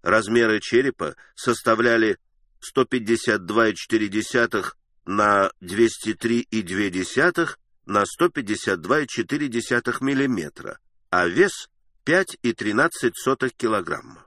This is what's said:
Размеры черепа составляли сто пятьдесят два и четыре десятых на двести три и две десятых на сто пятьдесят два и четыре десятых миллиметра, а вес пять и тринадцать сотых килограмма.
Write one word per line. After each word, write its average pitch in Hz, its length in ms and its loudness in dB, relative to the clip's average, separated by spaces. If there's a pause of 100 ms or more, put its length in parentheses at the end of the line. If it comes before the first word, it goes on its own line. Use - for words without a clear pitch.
Размеры 107 580 2
черепа 120 560 -2 (180)
составляли 113 840 2 (420)
сто - 240 0
пятьдесят 110 600 0
два 110 240 2
и 101 60 0
четыре 107 340 -2
десятых 107 680 -2 (280)
на 101 460 2 (100)
двести 107 540 0
три 117 260 0
и 110 220 -6
две 95 280 -2
десятых 143 680 -2 (280)
на 101 200 2
сто - 220 0
пятьдесят 101 520 -2
два 117 200 0
и 139 80 -4
четыре 143 400 -4
десятых 117 520 -2
миллиметра, 131 760 -2 (320)
а 90 160 2
вес 156 440 0 (340)
пять 180 380 0
и 117 100 0
тринадцать 113 640 0
сотых 131 380 -2
килограмма. 87 720 -4